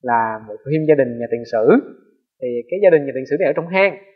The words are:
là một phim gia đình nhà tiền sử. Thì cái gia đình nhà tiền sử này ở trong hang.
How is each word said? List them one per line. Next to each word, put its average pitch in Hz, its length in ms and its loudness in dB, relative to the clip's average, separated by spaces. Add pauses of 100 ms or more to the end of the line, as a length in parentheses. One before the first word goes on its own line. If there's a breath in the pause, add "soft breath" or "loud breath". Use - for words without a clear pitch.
là 113 460 -2
một 104 80 -14 (100)
phim 156 220 -2
gia 151 80 6
đình 120 240 -2
nhà 117 120 -6
tiền 120 100 -4 (100)
sử. 113 160 2 (720)
Thì 127 60 -6 (240)
cái 185 120 -4
gia 190 60 8
đình 151 160 2
nhà 135 100 -6
tiền 131 140 -6
sử 143 100 -2
này 185 100 0
ở 147 60 0
trong 165 120 -6
hang. 190 300 0 (180)